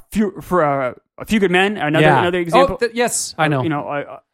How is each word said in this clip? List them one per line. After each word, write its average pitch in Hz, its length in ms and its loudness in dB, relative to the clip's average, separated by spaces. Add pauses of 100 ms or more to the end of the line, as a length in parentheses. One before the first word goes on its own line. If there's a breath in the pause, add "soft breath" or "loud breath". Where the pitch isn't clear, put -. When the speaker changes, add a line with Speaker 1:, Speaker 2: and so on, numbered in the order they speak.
(120)
Speaker 1:
few, 202 300 -2
for 175 200 0
a, 139 340 0 (220)
A - 80 -16
Few 214 140 -2
Good 185 120 2
Men, 190 260 2
another, 151 280 2
Speaker 2:
Yeah. 147 140 6
Speaker 1:
another 175 180 0
Speaker 2:
Oh, 180 40 -2
Speaker 1:
example. 190 360 2
Speaker 2:
th-, 233 160 -2
yes, 233 440 -4
I 160 100 2
know. 139 160 -2
Speaker 1:
You 160 60 -4
know, 143 180 -6
I, 143 140 -6
I, - 180 -16 (140)